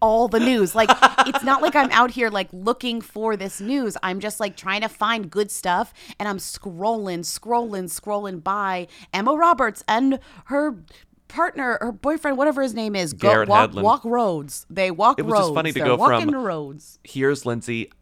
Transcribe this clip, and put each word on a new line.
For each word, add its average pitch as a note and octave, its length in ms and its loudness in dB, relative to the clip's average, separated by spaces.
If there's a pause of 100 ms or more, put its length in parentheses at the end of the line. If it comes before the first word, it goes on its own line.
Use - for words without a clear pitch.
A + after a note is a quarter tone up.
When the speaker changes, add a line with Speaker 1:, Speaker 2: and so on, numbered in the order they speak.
Speaker 1:
all A3+ 260 4
the A3+ 120 0
news. A#3 360 2
Like, A3 140 4 (380)
it's C4+ 160 -4
not C4+ 180 2
like E4+ 140 2
I'm C4+ 160 4
out A#3+ 200 4
here, A#3 180 -2
like, G3 220 -4
looking A#3 500 -4
for G#3+ 360 -4
this F#3+ 240 -10
news. A#3+ 400 -4
I'm F#3 180 -4
just, G3+ 200 -8
like, G3+ 180 -4
trying G3 240 -4
to A3 80 -4
find G#3+ 400 -4
good G3+ 220 -2
stuff, F#3+ 420 -2 (260)
and G#3 80 -4
I'm G3 120 -4
scrolling, G3 800 -6
scrolling, G#3+ 680 -4
scrolling G3 580 -8
by F#3+ 440 -4 (260)
Emma G#3+ 200 2
Roberts D#4 540 2
and C4 320 2 (260)
her C#4+ 300 -2 (520)
partner, C#4 540 -2
her A#3 100 -6
boyfriend, C#4+ 460 -2
whatever C#4 260 2
his B3 100 -2
name G#3+ 220 -4
is, F3 180 -2
go F#3+ 160 2
Speaker 2:
Garrett A2 200 4
Speaker 1:
walk, G#3+ 220 6
Speaker 2:
Hedlund. G2 120 -6
Speaker 1:
walk A3+ 220 4
roads. G3 640 -2
They F#3 220 -2
walk G#3+ 280 2
Speaker 2:
It - 40 -2
was A3 100 -2
Speaker 1:
roads. G3+ 140 4
Speaker 2:
just D3+ 60 -2
funny D#3+ 180 0
to D#3+ 80 -4
Speaker 1:
They're D3+ 100 2
Speaker 2:
go B2 60 6
Speaker 1:
walking B3 360 2
Speaker 2:
from, C4+ 120 -2
Speaker 1:
roads. D#3 600 -8
Speaker 2:
"Here's C3+ 420 -2
Lindsay. A#2 460 -4 (100)